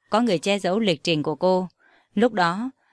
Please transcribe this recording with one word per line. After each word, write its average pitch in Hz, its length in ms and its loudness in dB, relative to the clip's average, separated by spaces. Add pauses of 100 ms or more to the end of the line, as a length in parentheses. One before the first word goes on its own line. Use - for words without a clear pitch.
có 220 120 2
người 202 180 2
che 196 200 -2
giấu 196 200 -2
lịch 190 240 0
trình 156 200 0
của 151 120 -4
cô. 185 320 0 (460)
Lúc 226 200 2
đó, 196 380 -2 (220)